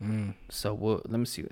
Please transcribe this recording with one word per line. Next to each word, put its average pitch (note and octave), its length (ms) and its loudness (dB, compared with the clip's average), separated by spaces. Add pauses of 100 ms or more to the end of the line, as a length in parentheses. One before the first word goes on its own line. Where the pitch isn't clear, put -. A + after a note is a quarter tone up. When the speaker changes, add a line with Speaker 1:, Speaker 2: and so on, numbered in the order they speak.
Speaker 1:
Mm. G#2 300 0 (160)
Speaker 2:
So - 240 0
we'll, G#2 340 2
let A2+ 120 0
me A#2+ 60 4
see. - 260 -4